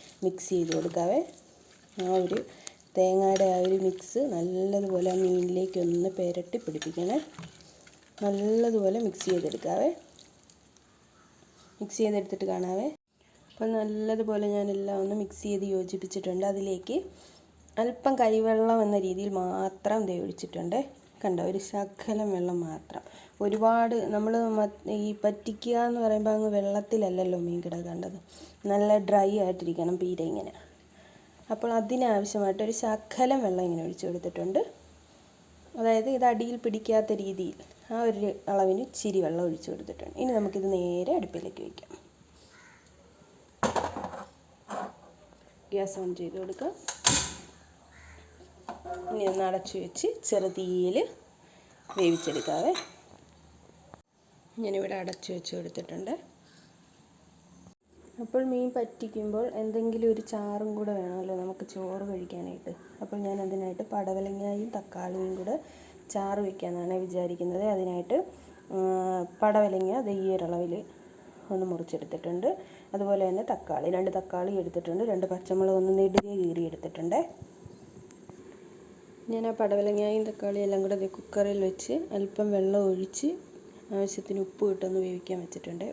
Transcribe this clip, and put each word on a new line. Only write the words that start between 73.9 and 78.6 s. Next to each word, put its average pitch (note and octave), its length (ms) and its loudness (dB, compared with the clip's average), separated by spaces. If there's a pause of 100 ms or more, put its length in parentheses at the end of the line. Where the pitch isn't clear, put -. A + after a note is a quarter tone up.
രണ്ട് F#3 200 2
തക്കാളി F#3 360 -2 (100)
എടുത്തിട്ടുണ്ട്. E3+ 480 -2
രണ്ട് F#3 220 0
പച്ചമുളക് F#3+ 480 2
ഒന്ന് F#3+ 180 4
നെടുകെ G3 420 4
കീറി E3+ 300 0
എടുത്തിട്ടുണ്ട്. E3 480 -2 (2250)